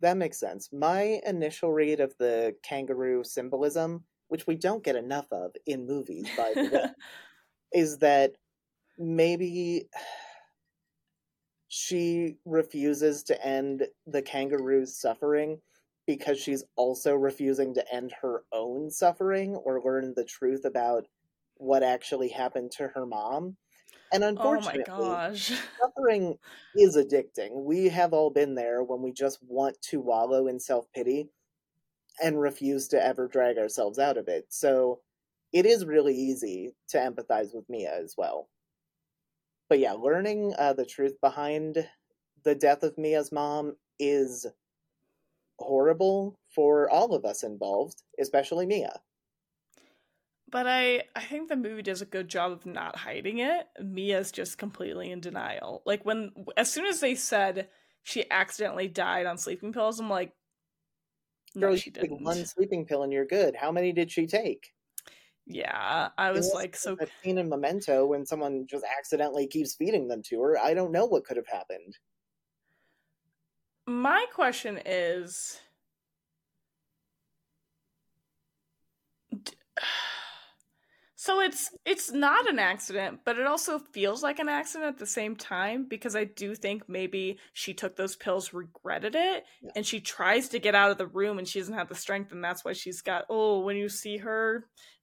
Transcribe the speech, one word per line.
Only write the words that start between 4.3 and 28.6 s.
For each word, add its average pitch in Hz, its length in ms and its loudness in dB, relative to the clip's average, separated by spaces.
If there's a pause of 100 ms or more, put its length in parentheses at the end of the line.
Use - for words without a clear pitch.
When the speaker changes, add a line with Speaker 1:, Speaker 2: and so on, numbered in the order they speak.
Speaker 1:
we 165 100 0
don't 202 260 0
get 135 140 0
enough 135 340 -4
of 90 240 -6 (120)
in 131 200 -4
movies, 139 440 -6
by - 280 0
the 285 80 2
way, 262 220 2 (520)
Speaker 2:
<laughs> - 340 -10
Speaker 1:
is 156 240 4
that 139 380 6 (600)
maybe 170 920 0 (1800)
she 170 760 -2
refuses 147 800 2
to 135 200 0
end 135 440 0 (180)
the 143 160 -2
kangaroo's 135 760 0
suffering 147 640 0 (460)
because 143 320 0
she's 139 260 -4 (120)
also 127 380 2
refusing 135 600 2
to 123 200 -2
end 123 180 -6 (100)
her 123 300 -4
own 123 380 -4
suffering 190 680 2
or 131 260 -2
learn 131 320 0
the 120 100 0
truth 135 400 -2
about 120 440 0 (480)
what 135 260 4
actually 127 460 0
happened 123 420 -4
to 135 180 -6
her 127 160 -6
mom. 123 520 -4 (560)
And 196 120 2 (120)
Speaker 2:
Oh 240 240 2
my 196 160 -4
Speaker 1:
unfortunately, 135 80 -2
Speaker 2:
gosh. 190 680 -4 (140)
<laughs> - 40 -16 (100)
Speaker 1:
suffering 226 580 2 (360)
is 190 220 10
addicting. 135 680 0
We 180 260 2
have 170 220 4
all 156 180 4
been 139 240 2
there 120 300 0